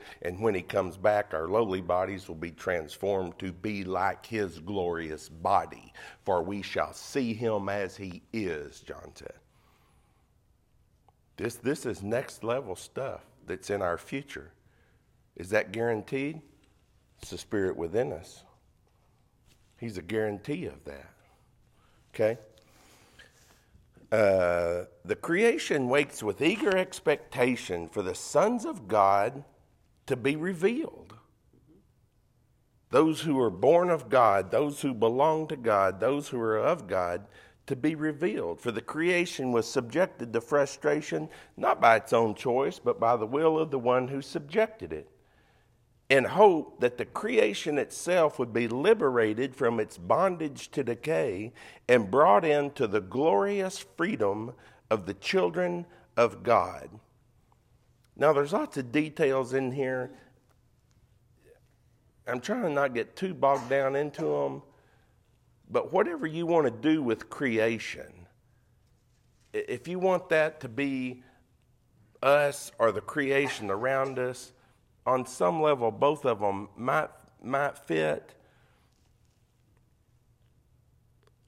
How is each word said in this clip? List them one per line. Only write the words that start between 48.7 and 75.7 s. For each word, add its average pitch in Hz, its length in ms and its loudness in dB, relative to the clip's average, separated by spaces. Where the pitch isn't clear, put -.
from 117 240 2
its 107 180 -4
bondage 151 760 0
to 143 120 -2
decay 117 720 -2
and 113 240 6
brought 175 320 8
into 143 440 2
the 104 120 2
glorious 185 800 0
freedom 113 580 -2
of 107 160 0
the 98 80 -4
children 175 720 -2
of 110 260 2
God. 90 460 2
Now, 147 160 6
there's 143 200 0
lots 302 220 -2
of 127 160 -6
details 135 600 0
in 131 180 0
here. 131 400 -4
I'm 123 140 -4
trying 233 220 -4
to 175 60 0
not 143 260 0
get 113 200 -4
too 185 180 -6
bogged 135 360 2
down 135 260 0
into 147 400 -2
'em, 139 280 -4
but - 240 -2
whatever 254 340 0
you 160 180 -6
want 165 200 4
to 120 60 2
do 151 300 2
with 117 280 -2
creation, 110 1000 -4
i-, 107 160 -4
if 120 180 -8
you 180 120 -4
want 180 280 0
that 156 320 2
to 135 80 -10
be 127 560 -6
us 143 560 2
or 113 140 4
the 98 80 -2
creation 135 720 -2
around 131 480 -2
us, 127 320 -6
on 127 200 2
some 175 360 0
level, 135 280 2